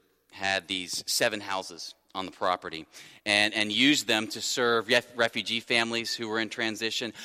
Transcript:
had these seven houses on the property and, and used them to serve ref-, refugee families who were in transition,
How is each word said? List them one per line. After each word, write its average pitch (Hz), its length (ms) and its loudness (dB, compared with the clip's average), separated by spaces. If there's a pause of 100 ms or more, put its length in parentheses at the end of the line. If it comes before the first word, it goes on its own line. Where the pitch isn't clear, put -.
(320)
had 95 360 -2
these 90 400 -6
seven 107 340 0
houses 95 540 -8 (180)
on 95 140 -6
the 87 40 -10
property 90 540 -2 (400)
and, 104 300 4
and 107 160 0
used 135 340 4
them 110 220 2
to 92 140 -8
serve 117 480 2
ref-, 123 280 2
refugee 113 420 0
families 117 540 0
who 120 140 -6
were 110 120 0
in 110 100 -2
transition, 110 640 -4 (100)